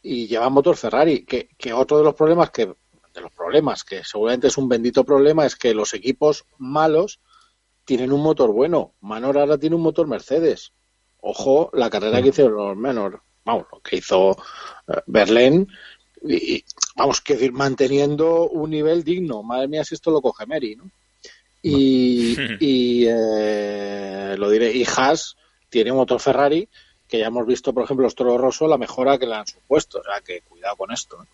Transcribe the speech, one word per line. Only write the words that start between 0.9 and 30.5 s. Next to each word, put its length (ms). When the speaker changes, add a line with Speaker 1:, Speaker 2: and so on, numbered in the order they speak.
Speaker 1:
que, 320
que 160
otro 260
de 60
los 100
problemas 360
que, 160
de 540
los 100
problemas, 540
que 180
seguramente 460
es 100
un 100
bendito 360
problema, 420
es 80
que 200
los 200
equipos 500
malos 640
tienen 260
un 120
motor 280
bueno. 500
Manor 380
ahora 200
tiene 180
un 60
motor 260
Mercedes. 640
Ojo, 540
la 140
carrera 280
Speaker 2:
Sí. 80
Speaker 1:
que 60
hicieron 260
los 200
Manor, 460
vamos, 260
lo 80
que 200
hizo, 340
eh, 60
Verlaine, 600
y, 320
y, 80
vamos, 240
quiero 180
decir, 140
manteniendo 960
un 220
nivel 340
digno. 400
Madre 240
mía, 160
si 100
esto 160
lo 100
coge 260
Meri, 280
¿no? 160
Y, 720
Speaker 3:
Bueno. 220
<laughs> 40
Speaker 1:
y, 480
eh, 1300
lo 140
diré, 220
y 120
Haas 520
tiene 240
un 60
motor 200
Ferrari, 500
que 100
ya 80
hemos 200
visto, 280
por 100
ejemplo, 200
los 100
Toro 240
Rosso, 280
la 120
mejora 400
que 80
le 80
han 120
supuesto, 520
o 40
sea, 220
que 160
cuidado 360